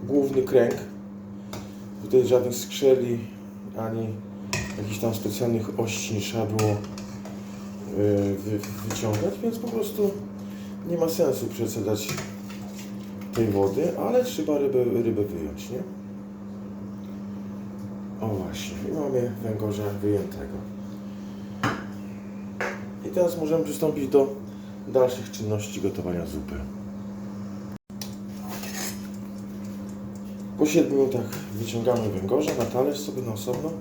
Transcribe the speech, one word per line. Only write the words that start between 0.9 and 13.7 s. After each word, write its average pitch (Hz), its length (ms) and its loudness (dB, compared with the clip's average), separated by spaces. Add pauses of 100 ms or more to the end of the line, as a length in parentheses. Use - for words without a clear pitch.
Tutaj 123 260 6
żadnych 123 280 6
skrzeli 120 640 6 (580)
ani 113 300 -2 (680)
jakichś 101 220 -4
tam 113 160 2
specjalnych 110 640 0
ości - 360 0
nie 101 60 2
trzeba 110 240 0
było, 107 240 4 (1300)
yy, 101 380 6
wy-, 104 240 -2 (300)
wyciągać, 110 540 0
więc 226 160 0
po - 80 -4
prostu 202 440 2 (760)
nie 170 80 2
ma 160 120 4
sensu 139 380 4
przecedzać 107 600 0 (1300)
tej 117 140 4
wody, 101 500 4